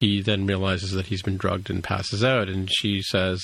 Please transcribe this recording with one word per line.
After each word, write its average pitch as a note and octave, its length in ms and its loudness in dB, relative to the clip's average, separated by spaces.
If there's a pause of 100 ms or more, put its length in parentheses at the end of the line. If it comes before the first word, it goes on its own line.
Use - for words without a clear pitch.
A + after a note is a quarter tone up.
he G2+ 200 4
then G2 240 2
realizes F#2+ 460 0
that F#2+ 140 -2
he's F#2+ 160 -4
been F#2+ 160 -2
drugged F#2+ 320 -2
and F#2 120 -2
passes G2 400 -2
out. A#2+ 280 2
And F#2 200 -2
she G2+ 320 0
says, F#2 420 0